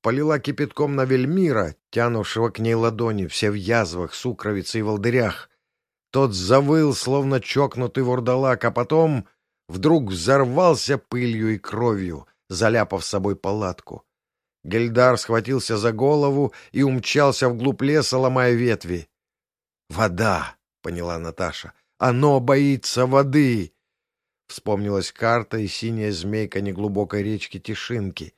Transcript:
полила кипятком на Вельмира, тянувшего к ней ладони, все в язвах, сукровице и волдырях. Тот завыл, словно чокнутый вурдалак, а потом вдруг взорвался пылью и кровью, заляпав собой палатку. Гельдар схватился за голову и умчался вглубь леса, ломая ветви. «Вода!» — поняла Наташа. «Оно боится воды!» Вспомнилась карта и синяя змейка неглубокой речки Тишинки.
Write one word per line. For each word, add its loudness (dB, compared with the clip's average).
полила 0
кипятком -4
на 0
Вельмира, 0
тянувшего 0
к -10
ней 0
ладони, 0
все -2
в 0
язвах, -2
сукровице -4
и -2
волдырях. -2
Тот 2
завыл, 4
словно 0
чокнутый -2
вурдалак, 0
а 2
потом 2
вдруг 2
взорвался 2
пылью -2
и -2
кровью, -2
заляпав 0
собой -2
палатку. -6
Гельдар 4
схватился -2
за 0
голову 0
и 0
умчался 2
вглубь -2
леса, 2
ломая 2
ветви. -2
«Вода!» — 0
поняла -6
Наташа. -8
«Оно 4
боится 2
воды!» 2
Вспомнилась -2
карта 0
и -2
синяя -4
змейка -4
неглубокой -2
речки -6
Тишинки. -8